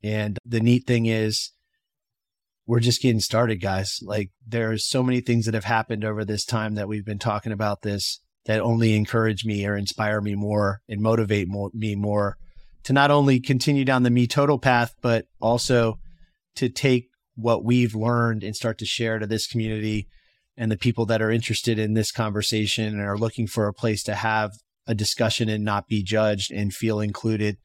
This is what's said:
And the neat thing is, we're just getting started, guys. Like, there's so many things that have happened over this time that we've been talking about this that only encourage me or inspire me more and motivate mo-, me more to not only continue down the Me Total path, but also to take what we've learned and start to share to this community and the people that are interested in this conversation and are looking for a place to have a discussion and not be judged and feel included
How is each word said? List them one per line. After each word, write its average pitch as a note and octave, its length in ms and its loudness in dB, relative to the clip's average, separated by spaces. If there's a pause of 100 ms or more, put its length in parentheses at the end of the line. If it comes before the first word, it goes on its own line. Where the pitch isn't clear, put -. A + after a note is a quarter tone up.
And G#2+ 440 -2
the A#2 140 0
neat A#2+ 260 4
thing A#2 180 2
is, A2 460 0 (1160)
we're A#2+ 140 2
just A#2 200 2
getting A#2 200 4
started, A2 420 0
guys. G2 400 -2
Like, G#2 280 -4 (160)
there's A2+ 400 -2
so C3 160 0
many B2+ 180 2
things A#2 260 0
that A2 80 -2
have G#2 100 -2
happened A2 400 0
over G#2+ 200 -4
this G#2 200 -4
time A2 300 -2
that G2+ 140 -4
we've G#2+ 160 -6
been G#2 140 -8
talking G#2+ 340 -4
about G#2 280 -2
this G2+ 400 -4 (240)
that A2 160 2
only A2+ 340 4
encourage A2 500 0
me G2+ 220 -2
or G#2 80 0
inspire G#2 460 -2
me G2+ 140 -4
more G#2 540 0
and G#2 120 -6
motivate G#2+ 480 2
mo-, G2+ 240 -6
me A2 220 -4
more G#2 420 0 (480)
to - 80 0
not C#3+ 180 6
only C#3 300 6
continue C3+ 460 2
down B2+ 160 4
the B2 80 4
Me A#2+ 160 4
Total C#3+ 320 2
path, A#2+ 420 2
but A#2 260 0 (140)
also A#2 580 2 (580)
to B2+ 120 0
take B2+ 400 2 (280)
what A#2 280 0
we've A#2+ 300 2
learned A#2 480 0
and G2+ 120 -8
start A2+ 240 -4
to A2+ 60 -8
share A2+ 340 -2
to G#2 80 -6
this G#2+ 200 -4
community G#2+ 600 -4 (480)
and A2 160 -2
the G#2+ 60 0
people A2+ 300 0
that A2 160 2
are A2 80 0
interested A2+ 480 0
in G#2+ 160 0
this A2 180 0
conversation G#2+ 720 -2
and G#2+ 160 -4
are G2+ 160 -2
looking A2 300 -2
for G#2+ 200 0
a G#2 60 -2
place A2 300 -2
to G#2 120 -6
have G#2+ 380 -2 (340)
a - 80 -2
discussion A2 540 0
and G#2+ 160 -2
not G#2 220 -2
be G#2+ 160 -2
judged G#2 480 0
and G2+ 240 -4
feel A2 260 0
included G#2+ 640 -2